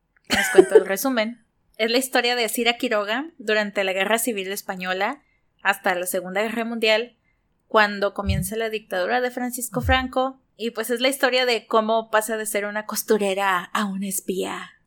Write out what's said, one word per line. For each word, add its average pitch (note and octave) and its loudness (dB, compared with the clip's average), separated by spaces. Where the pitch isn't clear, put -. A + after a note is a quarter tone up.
les - 0
cuento - 8
el F#3 8
<laughs> - -
resumen. A3+ -2
Es A3 0
la A#3+ 2
historia B3 0
de A3+ 0
Cira A#3 0
Quiroga A#3 -2
durante G#3 0
la F#3+ 0
Guerra F#3+ 0
Civil G3+ -4
Española G3 -4
hasta G3 0
la F3+ -4
Segunda F#3 -4
Guerra A3+ -2
Mundial, A3+ 0
cuando G3+ 2
comienza G3 -2
la A3+ -4
dictadura A3 -2
de B3 -2
Francisco B3 -6
Franco, C4 0
y A3+ -4
pues A3 -6
es A#3+ -2
la C4 4
historia B3+ 2
de A#3 0
cómo A3 2
pasa A3 2
de G#3+ -6
ser G3+ -2
una G#3 -6
costurera G3 0
a G#3+ 0
una G3 -4
espía. F#3+ -6